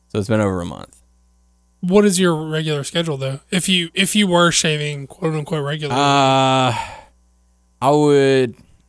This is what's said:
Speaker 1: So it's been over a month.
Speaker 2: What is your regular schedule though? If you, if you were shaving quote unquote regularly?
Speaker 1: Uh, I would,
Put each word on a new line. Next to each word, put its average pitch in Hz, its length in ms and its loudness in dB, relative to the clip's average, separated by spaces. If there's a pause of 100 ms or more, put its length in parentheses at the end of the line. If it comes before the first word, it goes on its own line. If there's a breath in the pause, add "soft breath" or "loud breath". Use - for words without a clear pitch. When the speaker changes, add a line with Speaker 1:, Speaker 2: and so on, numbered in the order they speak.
(120)
Speaker 1:
So 107 80 -4
it's 101 80 -2
been 110 140 0
over 95 200 -2
a 87 40 -8
month. 62 360 -16 (800)
Speaker 2:
What 196 240 4
is 185 140 2
your 175 160 2
regular 156 480 -4
schedule 160 340 -4
though? 135 220 -6 (100)
If 180 180 -2
you, 180 280 0
if 190 200 -2
you 208 120 2
were 175 240 4
shaving 147 560 -4
quote 160 260 -6
unquote 151 320 -6
regularly? 143 340 -6
Speaker 1:
Uh, 135 720 2 (1080 loud breath)
I 127 80 2
would, 139 680 4 (340)